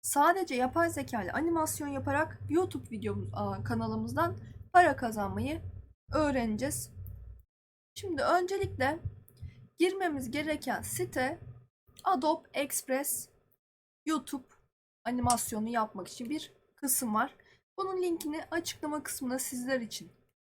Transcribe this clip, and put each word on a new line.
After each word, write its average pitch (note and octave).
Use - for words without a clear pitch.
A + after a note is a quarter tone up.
sadece E4
yapay C4
zeka B3+
ile F3+
animasyon D#4
yaparak C#4+
YouTube D#4
videomuz, G3
aa, G3+
kanalımızdan A3+
para E4+
kazanmayı A3
öğreneceğiz. C4
Şimdi E4
öncelikle F4+
girmemiz E4
gereken D4
site D4+
Adobe D#4
Express -
YouTube D4
animasyonu A#3+
yapmak G#3+
için A#3
bir D4+
kısım B3+
var. B3
Bunun F#4+
linkini D#4+
açıklama D4+
kısmına C4
sizler B3+
için G#3+